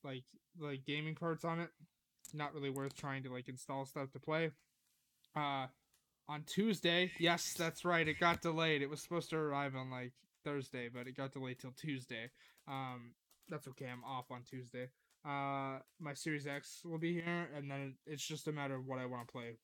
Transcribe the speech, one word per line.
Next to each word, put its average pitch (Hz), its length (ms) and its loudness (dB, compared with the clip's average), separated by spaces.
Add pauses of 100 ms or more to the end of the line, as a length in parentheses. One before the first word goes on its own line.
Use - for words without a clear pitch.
like, 135 200 -6 (360)
like, 143 260 -4
gaming 151 300 0
parts 165 300 0
on 165 140 2
it, 170 100 -2 (640)
not 147 200 -4
really 139 180 0
worth 135 240 -2
trying 135 280 -2
to, 131 80 -6
like, 123 160 -6
install 135 380 -4
stuff 135 260 -4
to 139 80 -10
play. 156 320 4 (840)
Uh, 139 320 2 (600)
on 151 160 -4
Tuesday, 180 760 4
yes, 170 340 6
that's 165 320 0
right, 165 220 6
it 151 120 2
got 170 220 8
delayed. 160 400 4
It 139 80 2
was 147 120 -4
supposed 170 300 0
to 160 60 2
arrive 139 380 2
on, 131 160 -4
like, 127 220 -4 (300)
Thursday, 131 460 -2
but 123 180 -6
it 131 80 -8
got 135 180 -2
delayed 127 260 -4
till 127 120 -10
Tuesday. 127 600 -4 (360)
Um, 127 460 -6 (360)
that's 147 200 -6
okay, 127 180 -10
I'm 123 160 -8
off 127 280 -4
on 123 120 -8
Tuesday. 127 460 -8 (360)
Uh, 139 540 0 (200)
my 147 140 -6
Series 147 340 -2
X 143 360 -6
will 165 140 -4
be 170 160 2
here, 170 420 0
and 143 140 -4
then 139 260 -4 (120)
it's 147 180 -4
just 156 220 -4
a 156 40 2
matter 143 240 0
of 127 120 -4
what 131 120 -2
I 127 60 -2
wanna 123 200 -4
play 117 380 -8